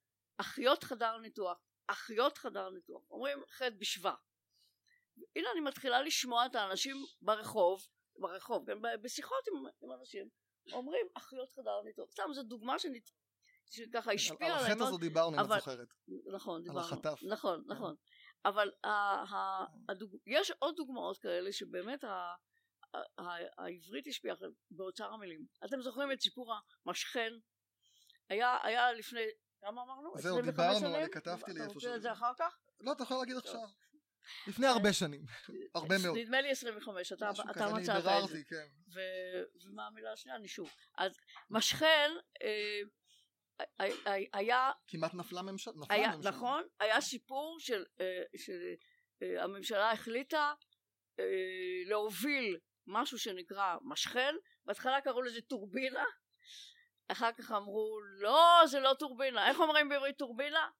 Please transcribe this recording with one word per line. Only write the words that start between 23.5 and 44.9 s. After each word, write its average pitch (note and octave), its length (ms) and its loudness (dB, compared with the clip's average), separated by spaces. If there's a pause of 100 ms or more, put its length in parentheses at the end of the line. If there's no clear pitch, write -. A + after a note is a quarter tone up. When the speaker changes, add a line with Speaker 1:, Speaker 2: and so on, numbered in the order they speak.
Speaker 1:
העברית F3+ 420 -8
השפיעה G#3 300 -6 (340)
באוצר F#3+ 440 -8
המילים. F#3 320 -12 (180)
אתם B3+ 180 -2
זוכרים C4 300 -2
את C4 80 -4
סיפור A#3 340 -2 (320)
המשחן? A3+ 460 -2 (960)
היה, A#3+ 340 4
היה A#3+ 300 4
לפני, A#3 320 -6 (360)
כמה G#3+ 220 -8
אמרנו? C4+ 340 -12
Speaker 2:
זהו, F3+ 220 0
Speaker 1:
עשרים B3 100 0
וחמש - 20 0
Speaker 2:
דיברנו, G3+ 300 4
Speaker 1:
שנים? F3+ 140 0
Speaker 2:
אני D#4 160 0
כתבתי E3+ 420 -8
לי E3+ 40 -10
Speaker 1:
אתה D#3 80 -8
Speaker 2:
איפה - 100 -10
Speaker 1:
רוצה D3 120 -10
Speaker 2:
שזה. A#3+ 100 -4
Speaker 1:
את A3 60 -8
זה A3+ 100 -2
אחר A#3 260 -2
כך? E4+ 200 -2 (220)
Speaker 2:
לא, B3 120 -4
אתה C#4 100 -4
יכול B3+ 140 -2
להגיד B3+ 180 -2
Speaker 1:
טוב. B3+ 100 -6
Speaker 2:
עכשיו. A3+ 160 -10 (840)
לפני A#3 200 2
הרבה A3+ 220 8
Speaker 1:
אה, G3+ 40 6
Speaker 2:
שנים. D3+ 320 -2 (500)
הרבה E3 200 2 (100)
מאוד. F3 140 2
Speaker 1:
נדמה A#3 220 2
לי C#4 100 2
עשרים A#3+ 260 -2
וחמש, G3+ 360 -8
אתה, G#3 180 -2
Speaker 2:
משהו G3+ 140 -4
Speaker 1:
אתה G#3+ 100 -8
Speaker 2:
כזה, G#3 100 -2
אני G#3 180 0
Speaker 1:
מצאת G3 160 2
את F3+ 60 0
Speaker 2:
ביררתי, G3 340 4
Speaker 1:
זה. C#3+ 100 -10
Speaker 2:
כן. D#3 180 -8 (280)
Speaker 1:
ו-, F#3 480 -6 (260)
ומה G#3 180 -10
המילה A3 260 -12
השנייה? B3+ 260 -12
נישוב. G3 320 -10 (280)
אז F#3 180 -2 (340)
משכן, D4 600 6 (320)
אה, G#3 380 -2 (800)
ה-, - 220 -6
ה-, G3+ 280 -2
ה-, G3 280 -2
היה B3 320 4 (160)
Speaker 2:
כמעט F3 280 -4